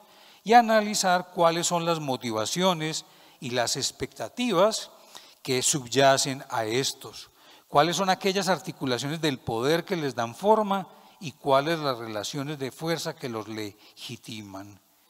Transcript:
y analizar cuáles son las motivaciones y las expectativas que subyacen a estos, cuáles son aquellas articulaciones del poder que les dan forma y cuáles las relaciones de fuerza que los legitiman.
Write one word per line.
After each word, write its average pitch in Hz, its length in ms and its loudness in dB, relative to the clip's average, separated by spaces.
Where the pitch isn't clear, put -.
y 208 100 4
analizar 208 800 4
cuáles 165 340 4
son 170 180 0
las 165 140 0
motivaciones 151 1040 -2
y 123 120 -8
las 120 240 0
expectativas 175 1160 -2
que 127 200 -2
subyacen 135 880 2
a 117 160 -4
estos, - 640 -4
cuáles 156 260 4
son 185 140 0
aquellas 185 400 0
articulaciones 143 720 -4
del 147 180 0
poder 139 460 0
que 190 100 -6
les 143 180 -4
dan 117 220 -4
forma 196 520 2
y 160 100 -8
cuáles 147 480 2
las 135 180 -4
relaciones 117 640 -8
de 131 120 -8
fuerza 160 440 -6
que 135 140 -8
los 110 180 -6
legitiman. 104 1300 -12